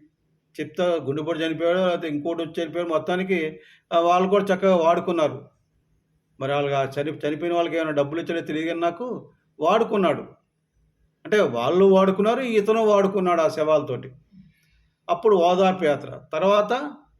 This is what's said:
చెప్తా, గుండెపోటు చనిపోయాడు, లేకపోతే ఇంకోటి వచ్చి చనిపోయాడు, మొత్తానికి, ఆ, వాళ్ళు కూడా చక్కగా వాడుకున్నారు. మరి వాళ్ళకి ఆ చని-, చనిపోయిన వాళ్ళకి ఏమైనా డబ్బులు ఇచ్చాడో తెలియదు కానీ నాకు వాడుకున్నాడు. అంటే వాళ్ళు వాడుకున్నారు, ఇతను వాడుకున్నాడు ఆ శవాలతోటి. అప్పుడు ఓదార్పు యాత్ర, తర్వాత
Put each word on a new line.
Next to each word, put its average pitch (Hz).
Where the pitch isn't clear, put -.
చెప్తా, 170
గుండెపోటు 151
చనిపోయాడు, 165
లేకపోతే 175
ఇంకోటి 160
వచ్చి 165
చనిపోయాడు, 165
మొత్తానికి, 165
ఆ, 170
వాళ్ళు 180
కూడా 202
చక్కగా 190
వాడుకున్నారు. 170
మరి 131
వాళ్ళకి 143
ఆ 139
చని-, 143
చనిపోయిన 170
వాళ్ళకి 170
ఏమైనా 160
డబ్బులు 143
ఇచ్చాడో 165
తెలియదు 160
కానీ 170
నాకు 170
వాడుకున్నాడు. 185
అంటే 190
వాళ్ళు 147
వాడుకున్నారు, 196
ఇతను 226
వాడుకున్నాడు 190
ఆ 156
శవాలతోటి. 143
అప్పుడు 202
ఓదార్పు 180
యాత్ర, 135
తర్వాత 208